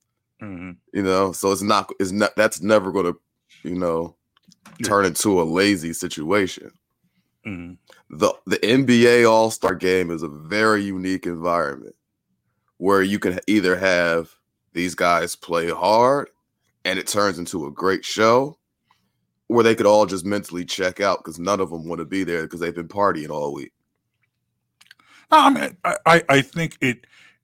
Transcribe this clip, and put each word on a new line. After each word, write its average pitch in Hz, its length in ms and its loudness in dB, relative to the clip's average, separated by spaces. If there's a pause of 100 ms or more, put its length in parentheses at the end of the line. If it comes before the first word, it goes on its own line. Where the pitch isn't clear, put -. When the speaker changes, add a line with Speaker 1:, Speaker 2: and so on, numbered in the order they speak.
(420)
Speaker 1:
Mm-hmm. 92 300 -14 (220)
Speaker 2:
You 101 100 -2
know, 95 280 0
so 95 200 -2
it's 92 100 -2
not, 101 380 0
it's 95 120 -2
not, 104 240 0
that's 107 260 0
never 98 300 2
gonna, 90 220 -2 (500)
you 87 120 -8
know, 85 400 -4 (640)
Speaker 1:
Yeah. 120 80 -4
Speaker 2:
turn 101 180 2
into 90 360 0
a - 20 2
lazy 85 500 0
situation. 90 800 -4 (760)
Speaker 1:
Mm-hmm. 90 280 -12 (440)
Speaker 2:
The, 80 160 2 (120)
the 95 200 -2
N 131 200 4
B 120 220 6
A 120 180 6
All-Star 113 500 2
Game 92 360 0
is 82 120 -6
a 82 40 -6
very 101 560 0
unique 92 440 -4
environment 82 680 -4 (800)
where 95 260 2
you 98 160 -2
can 92 280 -2
either 92 300 2
have 87 560 0 (400)
these 85 220 -6
guys 87 400 0
play 85 340 -4
hard 113 600 2 (540)
and 92 160 -4
it - 80 -8
turns 101 320 0
into 85 280 -8
a 73 40 -12
great 90 320 -2
show, 120 540 0 (920)
or 117 160 4
they 113 120 4
could 110 100 2
all 107 200 6
just 90 200 -6
mentally 90 400 -6
check 90 340 -4
out 98 240 -2
'cause 82 160 -14
none 95 220 -2
of 85 100 -6
'em 82 160 -12
wanna 82 160 -8
be 95 220 -4
there 82 220 -4
'cause 85 120 -12
they've 85 160 -6
been 85 140 -10
partying 90 400 -2
all 73 240 -6
week. 71 180 -14 (1600)
Speaker 1:
No, 311 80 8
I 277 100 6
mean, - 340 -2
I, - 220 -2
I, 165 240 6
I 139 120 6
think 165 400 -6
it, 127 260 -4 (360)